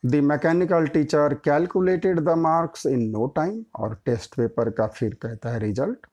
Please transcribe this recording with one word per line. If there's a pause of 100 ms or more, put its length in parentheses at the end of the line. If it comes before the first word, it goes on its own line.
The
mechanical
teacher (120)
calculated
the
marks
in
no
time, (100)
और
टेस्ट
पेपर
का
फिर
कहता
है
रिजल्ट